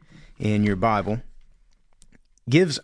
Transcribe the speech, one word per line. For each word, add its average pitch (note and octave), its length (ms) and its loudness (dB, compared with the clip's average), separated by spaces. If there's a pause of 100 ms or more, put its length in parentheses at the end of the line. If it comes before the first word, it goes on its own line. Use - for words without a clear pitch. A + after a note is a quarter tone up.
(380)
in G#2+ 260 0
your G#2 120 0
Bible, G#2+ 460 -2 (1300)
gives D3+ 360 2